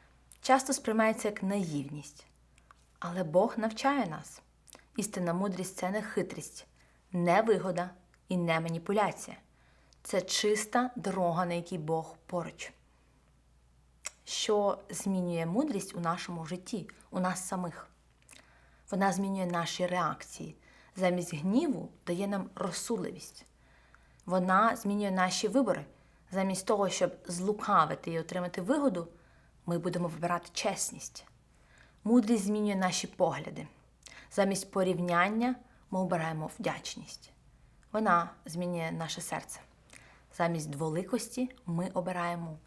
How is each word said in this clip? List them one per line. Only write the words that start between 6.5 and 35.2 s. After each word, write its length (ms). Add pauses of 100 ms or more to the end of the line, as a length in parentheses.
не 300
вигода 480 (400)
і 80
не 220
маніпуляція. 760 (680)
Це 180
чиста 760
дорога, 500
на 80
якій 240
Бог 380 (100)
поруч. 480 (1500)
Що 560 (100)
змінює 560
мудрість 500
у 40
нашому 460
житті, 440 (220)
у 80
нас 280
самих? 420 (1000)
Вона 200
змінює 340
наші 420
реакції. 680 (400)
Замість 400
гніву 540 (180)
дає 200
нам 280
розсудливість. 920 (800)
Вона 500
змінює 360
наші 360
вибори. 380 (460)
Замість 340
того, 240
щоб 260 (100)
злукавити 840
і 80
отримати 420
вигоду, 460 (580)
ми 120
будемо 300
вибирати 460
чесність. 720 (800)
Мудрість 400
змінює 320
наші 320
погляди. 600 (640)
Замість 400
порівняння 840 (360)